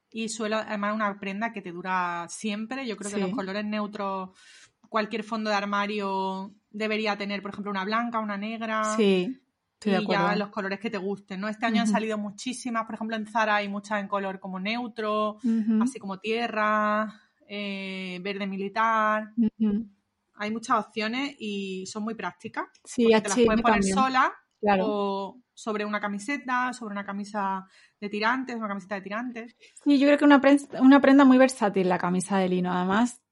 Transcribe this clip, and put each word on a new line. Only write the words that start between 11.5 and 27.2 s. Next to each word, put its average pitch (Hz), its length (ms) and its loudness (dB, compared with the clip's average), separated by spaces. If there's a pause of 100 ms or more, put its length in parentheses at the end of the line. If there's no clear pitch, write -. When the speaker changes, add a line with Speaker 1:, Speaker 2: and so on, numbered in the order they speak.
Speaker 1:
año 220 160 2
han 220 60 2
Speaker 2:
Ujú. 214 40 2
Speaker 1:
salido 214 240 -2
muchísimas, 226 720 -6
por 226 80 -10
ejemplo, 220 220 -6
en 214 100 -6
Zara 214 300 2
hay 202 120 0
muchas 202 320 -4
en 202 80 -8
color 196 320 -4
como 185 180 -10
neutro, 214 840 -2
Speaker 2:
Ujú. 226 400 2
Speaker 1:
así 247 160 -2
como 196 200 -10
tierra, 214 920 0 (340)
eh, 196 760 -8
verde 202 240 -4
militar. 214 880 0
Speaker 2:
Ujú. 220 500 0 (480)
Speaker 1:
Hay 208 160 -6
muchas 226 360 -2
opciones 240 520 -4
y 196 480 -6
son 208 180 -8
muy 220 100 -6
prácticas, 220 520 -8 (180)
Speaker 2:
Sí, - 200 0
Speaker 1:
porque 220 180 6
te 214 60 -6
las - 40 0
Speaker 2:
H 247 100 2
M 226 40 8
Speaker 1:
puedes 220 160 4
poner 220 180 4
Speaker 2:
también. 190 160 0
Speaker 1:
sola 262 360 2 (280)
Speaker 2:
Claro. 202 280 4
Speaker 1:
o 196 520 -4 (140)
sobre 208 320 -4
una 208 140 -4
camiseta, 247 720 -4
sobre 220 180 -10
una 202 140 -6
camisa 196 600 -6 (320)